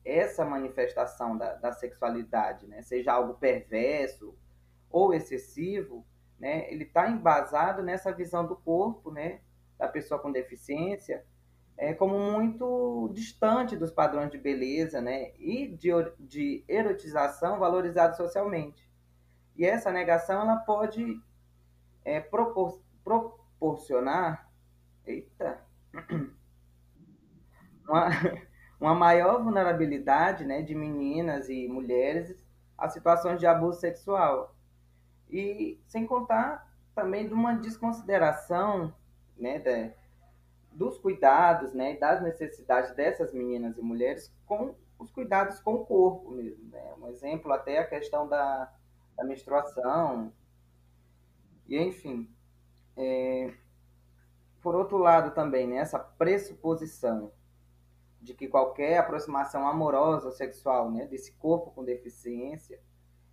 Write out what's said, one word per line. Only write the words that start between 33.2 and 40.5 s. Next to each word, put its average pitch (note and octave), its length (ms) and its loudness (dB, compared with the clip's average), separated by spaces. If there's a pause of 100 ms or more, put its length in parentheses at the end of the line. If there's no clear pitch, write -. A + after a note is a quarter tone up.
de E3+ 60 2
abuso E3+ 340 4
sexual. E3+ 760 0 (720)
E G3+ 600 -6
sem A3+ 180 -4
contar B3 640 0 (240)
também G3+ 320 -2
de G#3+ 80 -6
uma A#3 200 2
desconsideração, F#3+ 1400 0 (420)
né, B2+ 220 -6
da, A#2 340 -2 (800)